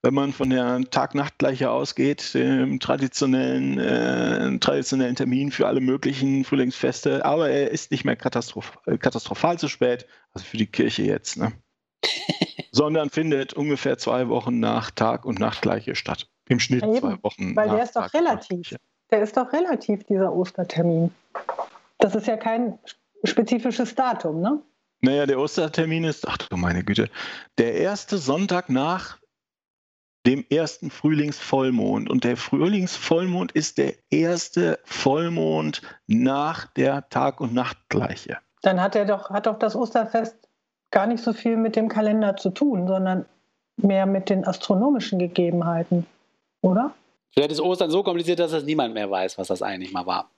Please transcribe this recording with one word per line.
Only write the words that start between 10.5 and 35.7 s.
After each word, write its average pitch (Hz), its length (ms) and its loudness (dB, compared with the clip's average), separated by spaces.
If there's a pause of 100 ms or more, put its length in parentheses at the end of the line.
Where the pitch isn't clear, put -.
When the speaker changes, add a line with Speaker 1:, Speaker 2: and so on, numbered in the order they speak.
Speaker 1:
die 107 100 2
Kirche - 360 0
jetzt, - 340 -2
ne? - 140 -2 (520)
Speaker 2:
<laughs> - 680 -6
Speaker 1:
Sondern 151 380 2
findet 147 440 0
ungefähr 143 440 0
zwei 120 320 0
Wochen 120 300 0
nach 113 320 0
Tag- 117 340 0
und - 140 -4
Nachtgleiche 107 560 0
statt. - 340 -6 (180)
Im 123 120 4
Schnitt 123 240 2
Speaker 3:
Ja, 214 60 0
eben, 233 100 2
Speaker 1:
zwei 233 240 -2
Wochen 196 320 -4
Speaker 3:
weil 214 140 4
der 214 80 2
Speaker 1:
nach 240 60 2
Speaker 3:
ist 240 120 -6
doch 233 80 0
Speaker 1:
Tag- 190 100 -8
und 302 60 2
Speaker 3:
relativ. 285 380 0
Speaker 1:
Nachtgleiche. - 200 -12 (320)
Speaker 3:
Der 214 120 4
ist 214 160 -2
doch 254 160 -2
relativ, 277 500 -2
dieser 190 300 0
Ostertermin. 170 800 0 (880)
Das 208 140 6
ist 214 140 0
ja 220 100 0
kein 233 400 -2 (460)
spezifisches 226 720 0
Datum, 180 460 0
ne? 285 200 0 (400)
Speaker 1:
Naja, 139 240 4
der 135 140 2
Ostertermin 160 640 0
ist, 156 240 -2
ach - 100 -4
du - 200 -6
meine 87 260 0
Güte, 107 260 0 (480)
der - 180 4
erste 196 420 0
Sonntag 175 520 -2
nach 147 480 -2 (1120)
dem 135 220 2
ersten 156 420 -2
Frühlingsvollmond. 131 1200 0
Und 123 160 0
der 120 100 2
Frühlingsvollmond 180 1160 0
ist - 240 -2
der 143 160 0 (180)
erste 165 720 0
Vollmond 160 1000 0 (240)